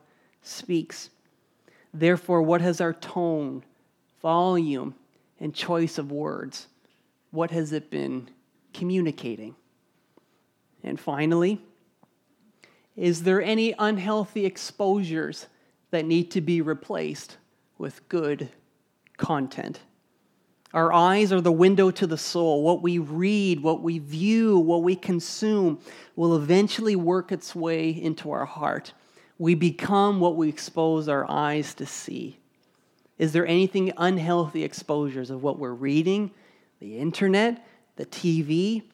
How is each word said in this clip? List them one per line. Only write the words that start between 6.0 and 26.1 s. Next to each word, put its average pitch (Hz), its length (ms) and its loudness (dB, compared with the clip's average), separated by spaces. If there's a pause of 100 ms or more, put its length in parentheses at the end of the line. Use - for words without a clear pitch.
words, 147 540 -8 (640)
what 160 220 -4
has 156 200 -2
it 151 160 -6
been 135 400 -8 (460)
communicating? 143 800 -4 (1300)
And - 180 -8
finally, 170 580 0 (1400)
is 175 280 0
there 190 200 4
any 220 360 0
unhealthy 208 680 -2
exposures 180 1000 -2 (440)
that 160 140 0
need 170 280 2
to 180 100 0
be 165 180 2
replaced 156 800 -6 (400)
with - 320 -12
good 147 400 -2 (680)
content? - 640 -4 (920)
Our 165 200 2
eyes 185 400 6
are 185 80 4
the 170 120 4
window 185 400 6
to 196 120 -2
the 160 140 -2
soul. 156 460 0
What 170 180 4
we 175 160 2
read, 175 640 0
what 160 180 0
we 165 200 -4
view, 202 580 2
what 170 240 4
we 180 140 2
consume 185 840 0 (380)